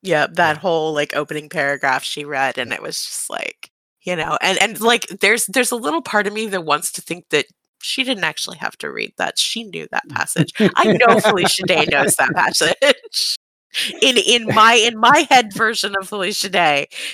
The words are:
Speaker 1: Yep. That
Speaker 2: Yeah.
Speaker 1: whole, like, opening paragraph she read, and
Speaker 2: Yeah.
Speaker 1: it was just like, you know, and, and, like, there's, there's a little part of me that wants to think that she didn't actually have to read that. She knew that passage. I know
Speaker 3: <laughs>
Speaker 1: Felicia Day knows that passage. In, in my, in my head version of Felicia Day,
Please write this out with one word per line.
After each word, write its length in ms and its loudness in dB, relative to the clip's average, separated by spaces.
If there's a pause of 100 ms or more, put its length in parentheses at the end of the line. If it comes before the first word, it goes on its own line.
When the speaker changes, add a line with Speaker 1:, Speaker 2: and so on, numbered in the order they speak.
Speaker 1:
Yep. 320 0
That 200 2
Speaker 2:
Yeah. 40 -12
Speaker 1:
whole, 340 0
like, 220 -2
opening 340 -6
paragraph 540 -2
she 220 -8
read, 320 -2
and 120 -6
Speaker 2:
Yeah. 60 -4
Speaker 1:
it 60 -10
was 220 -8
just 260 -8
like, 420 -10 (300)
you 140 -4
know, 260 -2
and, 200 2
and, 200 0
like, 260 2
there's, 400 2
there's 240 0
a 40 -4
little 260 -4
part 260 -2
of 60 -6
me 140 -6
that 180 -4
wants 280 -2
to 80 -10
think 280 -10
that 160 0 (360)
she 220 -4
didn't 200 -4
actually 340 -6
have 220 -8
to 120 -8
read 260 -8
that. 200 -4
She 260 -4
knew 280 -12
that 180 -4
passage. 420 -2 (240)
I 180 4
know 260 6
Speaker 3:
<laughs> 0 -
Speaker 1:
Felicia 440 2
Day 260 2
knows 260 2
that 180 0
passage. 1040 0 (640)
In, 160 4
in 280 2 (100)
my, 200 8
in 220 2
my 320 4
head 240 4
version 460 -2
of 80 -10
Felicia 420 -4
Day, 380 2 (260)